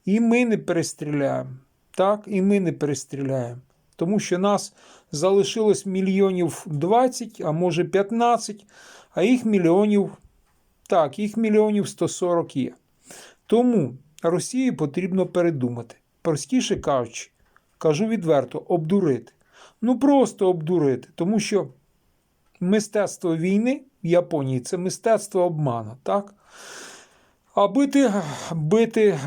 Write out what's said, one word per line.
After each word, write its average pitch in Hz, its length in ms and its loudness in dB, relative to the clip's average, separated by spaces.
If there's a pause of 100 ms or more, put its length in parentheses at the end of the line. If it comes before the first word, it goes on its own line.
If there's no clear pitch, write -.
І 202 140 2
ми 233 260 2
не 220 120 0
перестріляємо, 147 920 -4 (420)
так, 208 360 0
і 196 140 -2
ми 202 180 2
не 170 120 -2
перестріляємо. 135 880 -6 (340)
Тому 202 240 -2
що - 180 -2
нас 196 360 -2 (380)
залишилось 196 760 0
мільйонів 190 800 0
двадцять, 220 800 -2
а 156 60 -2
може 170 320 0
п'ятнадцять, 214 840 -2 (480)
а 160 100 0
їх 240 220 2
мільйонів, 202 640 4 (760)
так, 156 320 0
їх 208 180 -6
мільйонів 214 500 2
сто - 200 -4
сорок 170 480 -2
є. 127 180 -4 (720)
Тому 226 480 2 (300)
Росії 208 480 -2
потрібно 180 540 -2
передумати. 135 720 -2 (260)
Простіше 180 540 -2
кажучи, 123 560 -4 (460)
кажу 160 300 0
відверто, 160 600 0
обдурити. 165 640 0 (480)
Ну 226 180 0
просто 262 500 4
обдурити, 156 640 0
тому 196 240 0
що 196 280 -2 (920)
мистецтво 185 800 0
війни 214 440 0 (220)
в 170 40 -6
Японії — 165 520 0
це 175 180 -6
мистецтво 196 640 0
обману, 131 600 -2
так? 202 320 -4 (1200)
А 202 120 4
бити, 277 460 2 (380)
бити, 202 760 2